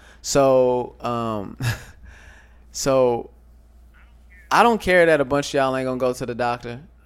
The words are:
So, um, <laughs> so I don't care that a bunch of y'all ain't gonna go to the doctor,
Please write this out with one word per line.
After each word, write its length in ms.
So, 800
um, 580
<laughs> 1120
so 580
I 140
don't 180
care 240
that 160
a 40
bunch 240
of 60
y'all 200
ain't 100
gonna 140
go 140
to 120
the 100
doctor, 460